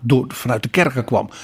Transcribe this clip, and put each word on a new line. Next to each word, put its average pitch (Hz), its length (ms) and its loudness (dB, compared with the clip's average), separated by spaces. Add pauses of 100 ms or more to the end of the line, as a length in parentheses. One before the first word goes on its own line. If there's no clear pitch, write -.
door, 123 260 4
vanuit 117 360 -4
de 117 60 -6
kerken 131 360 2
kwam, 104 240 0 (140)